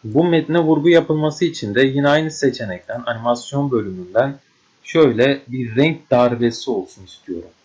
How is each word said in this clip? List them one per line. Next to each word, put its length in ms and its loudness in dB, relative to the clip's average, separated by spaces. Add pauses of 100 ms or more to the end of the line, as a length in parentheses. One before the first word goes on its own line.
Bu 200 2
metne 360 2
vurgu 300 2
yapılması 560 2
için 300 -6
de 60 4
yine 280 2
aynı 220 2
seçenekten 760 -6
animasyon 640 -4
bölümünden 680 -2 (440)
şöyle 640 2
bir 280 -8
renk 360 0
darbesi 600 0
olsun 340 -8
istiyorum. 440 -12 (160)